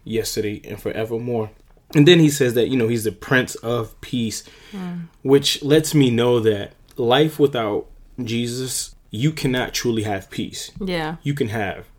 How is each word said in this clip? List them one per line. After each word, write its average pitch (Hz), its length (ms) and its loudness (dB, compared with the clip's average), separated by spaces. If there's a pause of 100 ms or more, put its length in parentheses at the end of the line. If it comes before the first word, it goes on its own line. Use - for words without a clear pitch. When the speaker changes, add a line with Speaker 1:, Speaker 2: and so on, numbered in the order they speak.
Speaker 1:
yesterday, 107 640 -4
and 104 140 -12
forevermore. 113 680 -4 (420)
And 147 140 8
then 180 120 8
he 151 120 6
says 123 240 2
that, 117 140 4
you 131 80 0
know, 113 100 2
he's 117 160 -2
the 107 80 -2
Prince 127 460 0
of 117 440 -6
Peace, 113 420 -6 (280)
Speaker 2:
Mm. 175 380 -10 (120)
Speaker 1:
which 139 400 2
lets 151 320 2
me 135 160 6
know 120 300 2
that 104 340 0 (240)
life 135 400 2
without 120 480 0 (380)
Jesus, 120 720 -6 (160)
you 131 200 0
cannot 127 440 -2
truly 113 260 -2
have 101 300 -6
peace. - 480 -10
Speaker 2:
Yeah. 170 420 -6
Speaker 1:
You 143 140 -4
can 131 140 -2
have 101 360 -6 (120)